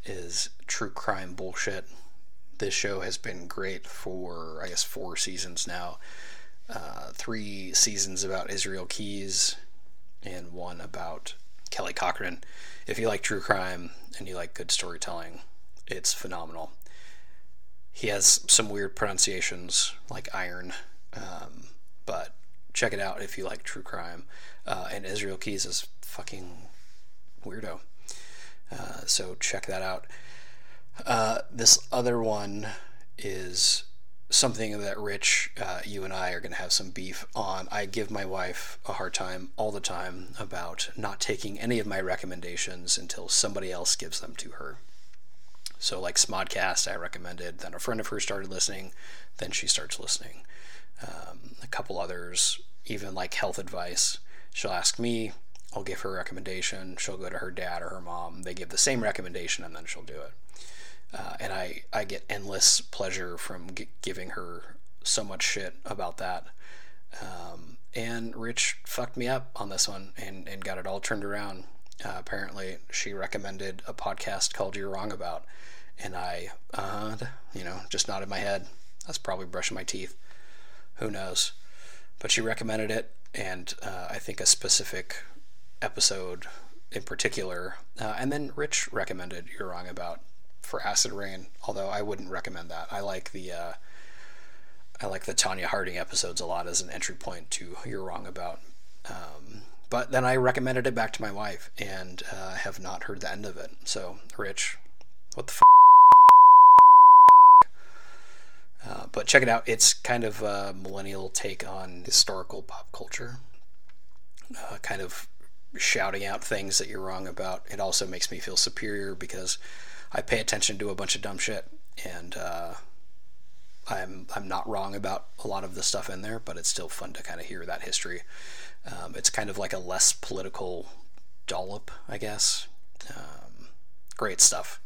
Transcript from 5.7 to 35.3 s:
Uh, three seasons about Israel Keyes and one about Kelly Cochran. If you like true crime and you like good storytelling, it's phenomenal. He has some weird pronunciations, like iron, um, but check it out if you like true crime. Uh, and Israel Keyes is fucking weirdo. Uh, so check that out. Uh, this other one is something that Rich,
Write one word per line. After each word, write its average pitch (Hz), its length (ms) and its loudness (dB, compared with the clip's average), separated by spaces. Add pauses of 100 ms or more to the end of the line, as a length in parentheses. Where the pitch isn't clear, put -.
Uh, - 440 -8
three 101 600 -6
seasons 95 500 2
about 95 280 -2
Israel 95 340 -4
Keyes 101 680 -2 (680)
and 90 280 -6
one 87 280 -8
about 82 540 -6 (360)
Kelly 92 240 -4
Cochran. 90 500 -2 (440)
If 107 120 -4
you 113 80 0
like 104 160 -2
true 104 160 -2
crime 92 520 0 (280)
and 98 80 -6
you 92 80 -6
like 85 180 -6
good - 180 -4
storytelling, 82 680 -4 (460)
it's - 260 -2
phenomenal. 82 580 -6 (1200)
He - 160 -4
has 101 400 6
some 107 220 6
weird 101 260 -4
pronunciations, 92 1000 0 (160)
like - 260 -6
iron, 90 380 -6 (420)
um, 92 520 -6 (380)
but - 300 -4 (380)
check 107 200 0
it 98 60 -4
out 98 220 -4
if 98 160 -6
you 95 80 -4
like - 180 -6
true - 200 -6
crime. 85 420 -6 (420)
Uh, - 240 -4
and 98 140 -6
Israel 98 320 -4
Keyes 98 280 -4
is - 220 -4 (140)
fucking - 680 -6 (760)
weirdo. 98 340 -6 (920)
Uh, 90 340 -6
so 92 340 0
check - 280 -2
that 95 160 -2
out. 92 240 -4 (1000)
Uh, 113 340 2 (120)
this 117 400 6
other 120 280 2
one 104 480 -2 (500)
is 92 680 0 (460)
something 107 500 2
that 98 180 -4
Rich, 101 540 0 (100)